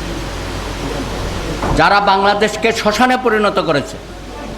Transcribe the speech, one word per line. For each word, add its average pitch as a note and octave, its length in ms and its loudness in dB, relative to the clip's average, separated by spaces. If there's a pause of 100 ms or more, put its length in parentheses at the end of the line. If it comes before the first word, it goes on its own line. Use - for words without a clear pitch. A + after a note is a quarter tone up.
(1800)
যারা F3+ 240 6
বাংলাদেশকে G3+ 720 2
শ্মশানে A#3 440 2
পরিণত G#3+ 420 2
করেছে, D#3 380 0 (600)